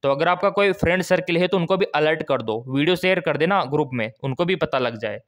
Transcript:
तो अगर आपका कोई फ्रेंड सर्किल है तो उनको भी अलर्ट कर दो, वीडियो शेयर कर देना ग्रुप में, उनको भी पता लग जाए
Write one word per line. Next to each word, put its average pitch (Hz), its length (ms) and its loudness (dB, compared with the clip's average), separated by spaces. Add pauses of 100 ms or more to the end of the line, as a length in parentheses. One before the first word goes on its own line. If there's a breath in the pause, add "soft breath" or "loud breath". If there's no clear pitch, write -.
तो 139 80 2
अगर 151 160 2
आपका 180 220 2
कोई 202 240 2
फ्रेंड 185 300 0
सर्किल 175 340 0
है 180 100 2
तो 190 100 0
उनको 180 200 0
भी 190 80 0 (100)
अलर्ट 151 280 2
कर 131 180 0
दो, 113 260 -4
वीडियो 143 280 2
शेयर 185 240 0
कर 156 180 -2
देना 180 280 2
ग्रुप 139 280 -2
में, 113 180 -4 (120)
उनको 135 220 -2
भी 180 100 0
पता 151 240 -2
लग 117 180 -2
जाए 107 300 -6